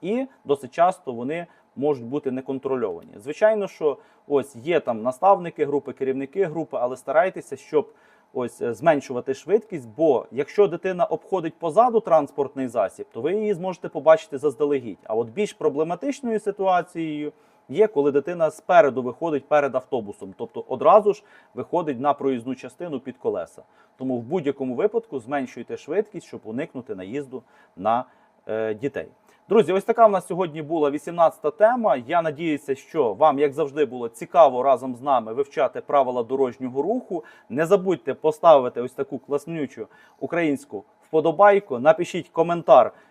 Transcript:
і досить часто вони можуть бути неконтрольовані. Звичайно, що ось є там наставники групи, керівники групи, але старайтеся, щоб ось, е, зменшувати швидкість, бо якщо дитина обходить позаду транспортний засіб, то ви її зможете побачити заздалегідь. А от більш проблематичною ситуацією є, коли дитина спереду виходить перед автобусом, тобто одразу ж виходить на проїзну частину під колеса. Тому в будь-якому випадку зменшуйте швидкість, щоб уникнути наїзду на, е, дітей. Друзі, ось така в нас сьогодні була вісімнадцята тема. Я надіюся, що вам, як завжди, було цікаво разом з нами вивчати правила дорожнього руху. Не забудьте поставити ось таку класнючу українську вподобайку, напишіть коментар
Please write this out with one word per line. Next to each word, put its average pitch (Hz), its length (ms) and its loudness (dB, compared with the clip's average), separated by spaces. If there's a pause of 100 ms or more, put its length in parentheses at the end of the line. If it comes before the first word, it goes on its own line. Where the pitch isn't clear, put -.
і 240 260 -4 (180)
досить 139 260 -4
часто 170 420 0
вони 143 320 -8 (300)
можуть 131 300 -2
бути 135 260 -6
неконтрольовані. 127 840 -6
Звичайно, 208 520 -2
що 156 300 -4 (300)
ось 139 280 -2
є 147 240 -2
там 117 220 -4
наставники 170 640 0
групи, 139 280 -4
керівники 135 520 -4
групи, 156 360 -6
але 127 160 -2
старайтеся, 160 600 -2
щоб 147 320 -2 (440)
ось, 123 280 -8
е, 120 120 -4
зменшувати 135 600 -2
швидкість, 156 640 -2
бо 143 340 2
якщо 143 360 0
дитина 170 380 -4
обходить 165 540 -4
позаду 220 400 2
транспортний 143 680 0
засіб, 104 440 -4
то 117 100 -10
ви 156 120 -2
її 214 200 0
зможете 170 360 -8
побачити 156 480 2
заздалегідь. 139 680 -2
А 110 120 -6
от 117 140 -2
більш 196 240 -6
проблематичною 175 840 -4
ситуацією 170 920 -4 (380)
є, 185 180 2
коли 147 240 2
дитина 160 400 0
спереду 139 520 4
виходить 143 440 -4
перед 143 280 2
автобусом, 101 640 -8
тобто 117 300 -10
одразу 185 460 4
ж - 100 -16 (300)
виходить 143 460 -6
на 147 140 0
проїзну 131 420 -4
частину 156 440 -12
під 127 180 -14
колеса. 101 460 -8 (340)
Тому 131 200 -6
в 117 60 -10
будь-якому 135 520 -6
випадку 190 440 -4
зменшуйте 123 580 -8
швидкість, 180 500 -8
щоб - 160 -16
уникнути 117 520 -10
наїзду 120 480 -12 (320)
на, 110 300 -2 (420)
е, 110 260 -4
дітей. 104 340 -8 (420)
Друзі, 185 240 4
ось 190 100 -2
така 226 240 6
в 208 40 -2
нас 185 160 -2
сьогодні 165 340 -6
була 151 300 0
вісімнадцята 156 600 0
тема. 220 440 2
Я 139 260 0
надіюся, 151 540 -4
що 131 380 -2
вам, 139 260 4
як 143 140 2
завжди, 143 320 -2
було 120 240 -6
цікаво 139 540 4
разом 131 320 0
з 120 60 -18
нами 120 320 0
вивчати 135 480 -2
правила 127 420 0
дорожнього 131 580 -2
руху. 202 420 -4 (260)
Не 143 160 -2
забудьте 185 480 0
поставити 147 680 4
ось 127 100 -8
таку 139 280 -8
класнючу 143 680 -8 (320)
українську 143 640 -4 (240)
вподобайку, 165 720 4
напишіть 160 500 2
коментар 160 640 4 (180)